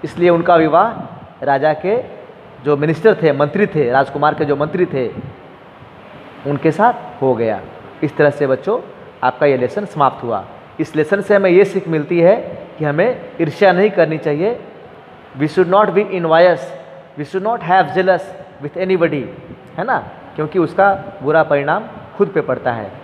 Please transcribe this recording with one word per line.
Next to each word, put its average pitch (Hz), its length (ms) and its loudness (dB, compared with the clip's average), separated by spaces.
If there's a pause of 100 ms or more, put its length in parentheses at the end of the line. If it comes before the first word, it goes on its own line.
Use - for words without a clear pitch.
इसलिए 175 260 0
उनका 170 260 4
विवाह 165 600 2 (280)
राजा 139 280 2
के 196 300 -2 (640)
जो 147 120 2
minister 160 380 4
थे, 160 180 2
मंत्री 147 340 0
थे, 143 240 0
राजकुमार 143 440 2
के 151 100 -2
जो 143 120 0
मंत्री 160 300 -2
थे, 131 220 -4 (1400)
उनके 143 240 0
साथ - 520 -2
हो 131 120 2
गया। 110 260 -2 (420)
इस 147 140 -4
तरह 147 140 4
से 143 160 -2
बच्चों, 131 340 -2 (440)
आपका 156 220 0
ये 139 100 4
lesson 127 280 -4
समाप्त 143 380 0
हुआ। 107 220 -4 (360)
इस 147 160 -4
lesson 156 240 0
से 202 160 2
हमें 190 140 2
ये 185 140 6
सीख 196 240 -4
मिलती 165 320 -2
है 185 160 6 (420)
कि 156 60 -6
हमें 170 360 0 (200)
ईर्ष्या 175 320 4
नहीं 190 180 4
करनी 160 280 0
चाहिए। 165 420 -2 (800)
We 151 80 0
should 175 260 2
not 208 120 6
be 196 240 0
envious, 170 500 4 (600)
we 147 40 -6
should 185 220 -6
not 226 140 -2
have 175 280 2
jealous 185 340 0 (400)
with 139 140 -10
anybody, 170 460 0 (560)
है 190 60 -6
ना? 233 140 -2 (380)
क्योंकि 156 220 -4
उसका 190 360 2 (280)
बुरा 156 200 2
परिणाम 151 420 0 (320)
खुद 202 120 2
पे 165 120 -2
पड़ता 127 320 -4
है। 104 180 -8 (140)